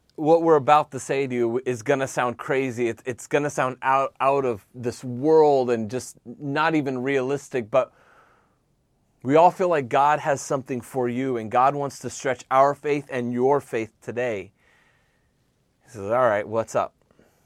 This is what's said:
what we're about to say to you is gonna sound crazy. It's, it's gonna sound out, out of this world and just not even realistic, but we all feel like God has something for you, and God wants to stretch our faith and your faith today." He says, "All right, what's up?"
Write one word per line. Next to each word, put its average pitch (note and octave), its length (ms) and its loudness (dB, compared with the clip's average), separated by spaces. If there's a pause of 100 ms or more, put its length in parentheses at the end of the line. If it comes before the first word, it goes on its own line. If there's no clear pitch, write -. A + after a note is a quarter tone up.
(160)
what D#3+ 260 4
we're E3 140 6
about D3 360 4
to C3 80 -10
say C#3 260 -4
to B2+ 80 -6
you A#2+ 320 0
is B2 160 -4
gonna C3+ 240 0
sound B2 320 -4
crazy. C3 500 -2
It's, A2+ 160 -8
it's - 220 -10
gonna D3 240 -2
sound B2+ 320 -4
out, C3+ 360 0
out C3+ 280 0
of A2+ 180 -4 (100)
this A#2+ 300 -8
world C#3 640 4
and A2+ 200 -2
just B2 340 -10
not D3 500 -4
even C3 280 -2
realistic, C3+ 680 -4
but B2+ 220 0 (1300)
we C3+ 140 2
all E3+ 140 8
feel F3+ 180 -2
like C#3+ 220 -2
God C#3+ 300 2
has C#3+ 200 -2
something C3+ 400 -6
for B2+ 260 -4
you, B2 300 -4
and A2 140 -8
God B2+ 240 4
wants C#3+ 240 -6
to B2+ 100 -10
stretch - 420 -6
our C3+ 240 4
faith C#3+ 360 -4
and B2 200 -4
your B2+ 300 2
faith A2+ 400 -8
today." A2 520 -8 (1300)
He - 60 -20
says, G2+ 200 -8
"All B2 180 2
right, G#2 200 0
what's A2 260 -4
up?" - 200 -2 (520)